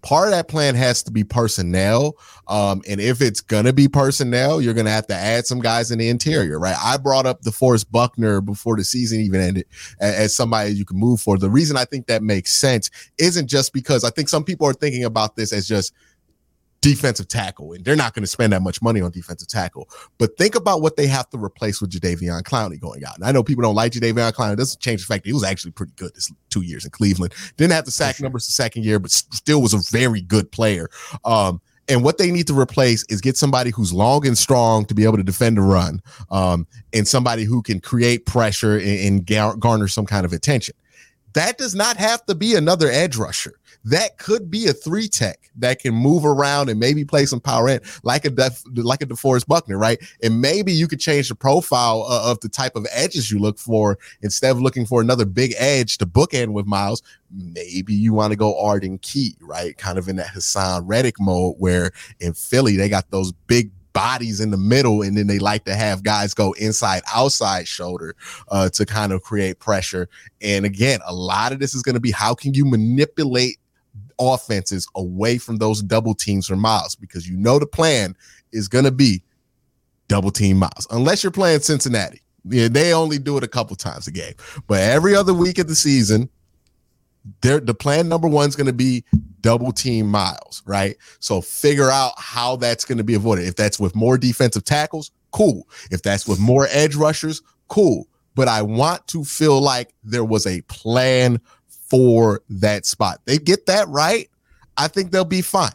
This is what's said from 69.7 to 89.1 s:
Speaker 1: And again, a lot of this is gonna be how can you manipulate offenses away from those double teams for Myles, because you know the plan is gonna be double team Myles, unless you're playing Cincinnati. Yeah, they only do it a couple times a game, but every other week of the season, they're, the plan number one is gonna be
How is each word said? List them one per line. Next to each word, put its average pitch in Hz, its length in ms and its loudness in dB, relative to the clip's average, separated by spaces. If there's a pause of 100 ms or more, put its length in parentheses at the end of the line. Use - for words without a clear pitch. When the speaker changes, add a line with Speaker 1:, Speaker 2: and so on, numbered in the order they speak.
Speaker 1:
And 101 240 0
again, 104 400 0
a 90 80 -10
lot 92 380 -2
of 135 80 -8
this 135 160 -4
is 123 80 -6
gonna 120 160 0
be 120 120 0
how 107 220 0
can 135 220 -4
you 143 100 4
manipulate 127 920 0 (600)
offenses 113 760 -2
away 95 420 -2
from 113 200 -6
those 107 240 0
double 113 320 0
teams 101 340 -2
for 95 100 -2
Myles, 104 380 0
because 87 340 -14
you 92 80 -6
know 120 220 4
the 147 60 0
plan 131 500 0 (360)
is 107 160 -4
gonna 131 240 4
be 127 300 4 (880)
double 98 220 0
team 95 260 2
Myles, - 340 -2
unless 139 320 2
you're 185 80 -2
playing 170 300 2
Cincinnati. 123 600 -2 (240)
Yeah, 113 220 2
they 151 260 4
only 160 240 0
do 139 200 -4
it 123 80 -2
a - 20 -12
couple 113 300 -6
times - 300 -12
a 71 40 -12
game, 90 220 -10 (340)
but 98 140 2
every 156 340 4
other 190 180 4
week 180 240 0
of 170 100 -2
the 160 80 -4
season, 120 540 2 (1120)
they're, 139 180 4
the 117 140 -2
plan 151 340 0
number 165 200 0
one 147 200 4
is 139 80 -2
gonna 139 180 0
be 123 300 0 (380)